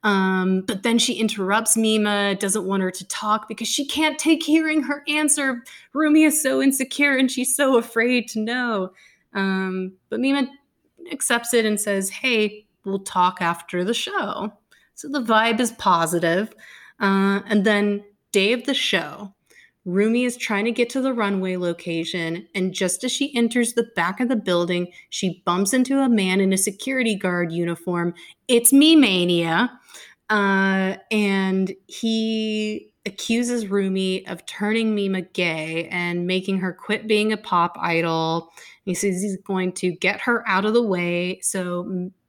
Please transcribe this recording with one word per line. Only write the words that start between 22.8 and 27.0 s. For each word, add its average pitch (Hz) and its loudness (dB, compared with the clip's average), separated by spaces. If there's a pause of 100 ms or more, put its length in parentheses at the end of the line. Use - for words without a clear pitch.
as 254 -2
she 277 -4
enters 233 0
the 233 0
back 180 -2
of 247 0
the 254 2
building, 175 0 (180)
she - -4
bumps 190 0
into 262 2
a 269 2
man 196 4
in 190 4
a 185 0
security 226 -2